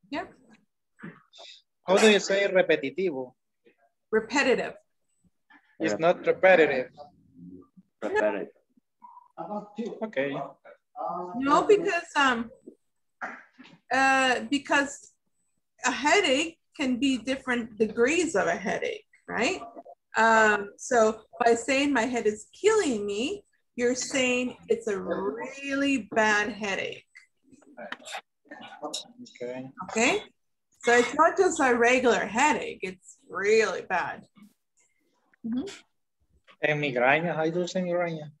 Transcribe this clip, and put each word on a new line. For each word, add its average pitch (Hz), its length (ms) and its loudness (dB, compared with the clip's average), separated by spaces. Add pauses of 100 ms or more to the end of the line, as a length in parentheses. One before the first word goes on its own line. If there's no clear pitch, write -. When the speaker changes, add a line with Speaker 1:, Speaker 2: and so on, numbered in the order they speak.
(100)
Speaker 1:
Yeah. 311 140 -8 (1600)
Speaker 2:
How 185 80 4
do 214 140 8
you 202 100 6
say 196 320 0
repetitivo? 151 800 0 (800)
Speaker 1:
Repetitive. 220 640 0 (1040)
Speaker 2:
It's - 180 -2
not 175 280 2
repetitive. 165 640 4 (1120)
Speaker 3:
Repetitive. 104 460 0 (1600)
Speaker 2:
Okay. 139 320 -4 (1000)
Speaker 1:
No, 285 280 2
because, 349 380 4 (100)
um, 247 360 0 (1400)
uh, 262 500 2 (100)
because 277 580 -2 (760)
a 254 60 2
headache 302 680 0 (180)
can 254 240 -2
be 269 180 0
different 240 580 -6
degrees 240 600 0
of 175 100 2
a 170 80 0
headache, 190 500 -4 (220)
right? 220 340 -2 (560)
Um, 220 600 4
so 220 460 2 (220)
by 233 120 6
saying, 277 360 0
"My 240 140 0
head 240 200 -2
is 214 280 -4
killing 359 500 2
me," 220 380 -4 (320)
you're 240 220 0
saying 254 600 -2 (120)
it's 214 180 0
a 196 140 -4
really 247 1120 -2
bad 214 380 0
headache. 196 520 -8 (1800)
Speaker 2:
Okay. 127 840 -12 (240)
Speaker 1:
Okay. 285 320 0 (640)
So 233 100 4
it's 240 200 2
not 339 220 2
just 370 240 2
a 254 140 4
regular 233 520 4
headache. 208 560 -2
It's - 360 -14 (100)
really 196 540 2
bad. 151 400 -4 (1200)
Mm-hmm. 247 200 -4 (960)
Speaker 2:
En 147 180 0
migraña, 143 540 2
how 156 160 -2
do 175 100 -2
you 175 60 -4
say 185 160 -4
migraña? 170 480 -4 (100)